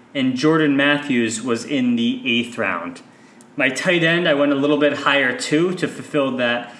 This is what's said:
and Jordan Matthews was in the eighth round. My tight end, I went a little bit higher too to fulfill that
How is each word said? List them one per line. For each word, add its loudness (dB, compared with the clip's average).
and 0
Jordan 2
Matthews 0
was -4
in 0
the -2
eighth -2
round. -6
My 2
tight 0
end, 2
I 4
went 2
a 2
little 2
bit 2
higher 2
too 0
to -4
fulfill -4
that -2